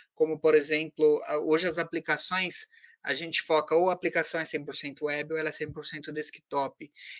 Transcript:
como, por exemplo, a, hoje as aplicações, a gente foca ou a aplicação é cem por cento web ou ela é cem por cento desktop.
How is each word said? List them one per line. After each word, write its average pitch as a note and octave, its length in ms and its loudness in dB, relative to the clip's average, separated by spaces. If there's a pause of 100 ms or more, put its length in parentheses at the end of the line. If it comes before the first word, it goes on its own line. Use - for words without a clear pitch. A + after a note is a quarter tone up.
(160)
como, D#3 240 2
por D#3 160 6
exemplo, D3+ 720 4
a, D3+ 100 -2
hoje D#3+ 300 2
as D#3+ 100 -2
aplicações, E3 920 -2 (360)
a - 100 -2
gente D#3+ 300 -4
foca D#3 320 2
ou F3+ 160 6
a - 20 0
aplicação E3 480 -2
é D#3+ 40 -4
cem D3 200 -6
por C#3+ 100 -10
cento C#3+ 300 -8
web D3 260 -4
ou D#3+ 60 -4
ela D#3 120 -2
é - 20 -8
cem D3 200 -6
por D3 140 -12
cento D#3 260 -10
desktop. D3 800 -6 (280)